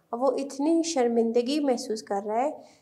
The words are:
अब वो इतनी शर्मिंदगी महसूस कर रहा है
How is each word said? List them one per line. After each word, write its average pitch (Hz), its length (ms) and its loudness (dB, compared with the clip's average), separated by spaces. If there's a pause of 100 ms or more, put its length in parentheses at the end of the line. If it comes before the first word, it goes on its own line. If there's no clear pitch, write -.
(140)
अब 233 60 -6
वो 262 120 2
इतनी 285 520 0
शर्मिंदगी 240 760 2
महसूस 233 420 -2
कर 202 220 -4
रहा 214 140 -4
है 277 260 -2 (180)